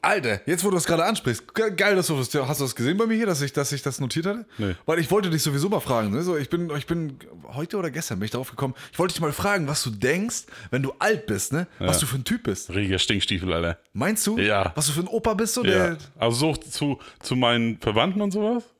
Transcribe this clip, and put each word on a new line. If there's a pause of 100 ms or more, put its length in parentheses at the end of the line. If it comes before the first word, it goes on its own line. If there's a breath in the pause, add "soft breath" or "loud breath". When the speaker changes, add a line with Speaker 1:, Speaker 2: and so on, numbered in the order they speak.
Speaker 1:
Alter,
jetzt
wo
du
das
gerade
ansprichst,
ge-,
geil,
dass
du
das,
hast
du
das
gesehen
bei
mir
hier,
dass
ich,
dass
ich
das
notiert
hatte? (140 loud breath)
Speaker 2:
Nee. (100)
Speaker 1:
Weil
ich
wollte
dich
sowieso
mal
fragen,
ne?
So,
ich
bin,
ich
bin, (380)
heute
oder
gestern
bin
ich
darauf
gekommen, (180 loud breath)
ich
wollte
dich
mal
fragen,
was
du
denkst, (260 loud breath)
wenn
du
alt
bist,
ne? (100)
Was
Speaker 2:
Ja.
Speaker 1:
du
für
ein
Typ
bist.
Speaker 2:
Richtiger
Stinkstiefel,
Alter. (160)
Speaker 1:
Meinst
du?
Speaker 2:
Ja.
Speaker 1:
Was
du
für
ein
Opa
bist,
so
Speaker 2:
Ja. (240)
Speaker 1:
der (200)
Speaker 2:
Also
so
zu, (220 loud breath)
zu
meinen
Verwandten
und
sowas? (180)